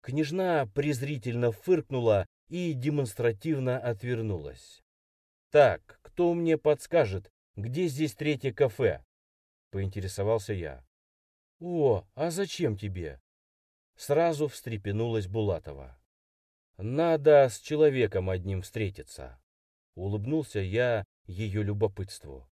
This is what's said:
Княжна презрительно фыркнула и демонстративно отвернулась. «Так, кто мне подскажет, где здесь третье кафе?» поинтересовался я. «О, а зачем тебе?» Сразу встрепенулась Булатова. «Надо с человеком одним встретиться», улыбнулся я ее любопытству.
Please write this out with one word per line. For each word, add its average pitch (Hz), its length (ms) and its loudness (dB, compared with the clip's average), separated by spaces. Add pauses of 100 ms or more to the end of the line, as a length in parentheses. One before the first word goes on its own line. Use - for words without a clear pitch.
Княжна 156 640 0
презрительно 127 840 -2
фыркнула 120 760 2 (200)
и 170 260 -4
демонстративно 127 1040 -2
отвернулась. 110 1040 -6 (680)
«Так, 123 520 4
кто 170 320 0
мне 165 240 2
подскажет, 139 760 0 (240)
где 127 320 -2
здесь 147 260 -2
третье 139 400 -4
кафе?» 117 500 0 (680)
поинтересовался 98 840 -2
я. 76 320 -8 (760)
«О, 156 460 0 (100)
а 165 160 -2
зачем 160 460 -2
тебе?» 90 440 -8 (760)
Сразу 151 520 2
встрепенулась 110 800 -4
Булатова. 80 720 -4 (800)
«Надо 143 720 6
с - 100 -10
человеком 131 680 2
одним 92 320 -2
встретиться», 76 760 -10 (560)
улыбнулся 107 640 -4
я 110 460 0 (200)
ее 104 380 -4
любопытству. 98 840 -4 (100)